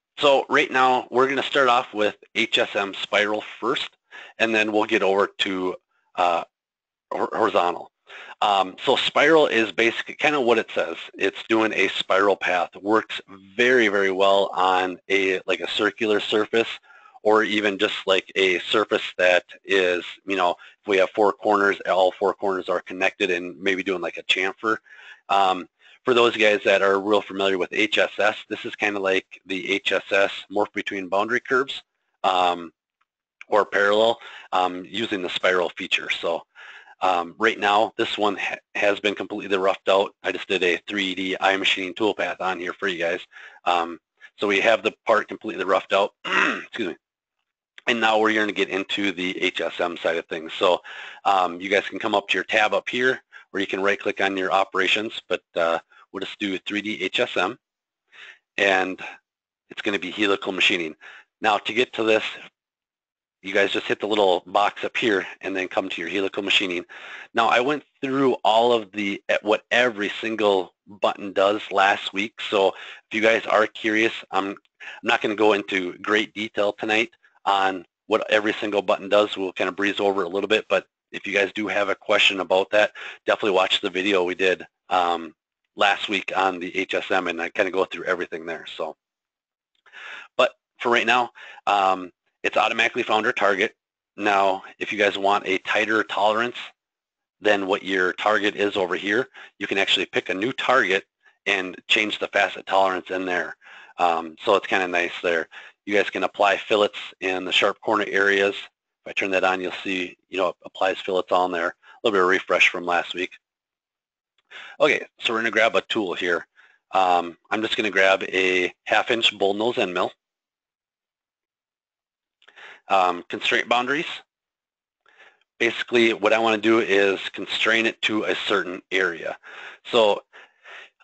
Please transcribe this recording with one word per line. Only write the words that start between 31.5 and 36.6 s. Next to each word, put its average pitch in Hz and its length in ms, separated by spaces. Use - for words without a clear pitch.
um, 87 500
or 104 180
parallel, 107 540
um, 90 320
using 101 380
the 87 80
spiral 90 400
feature. 80 400
So, - 380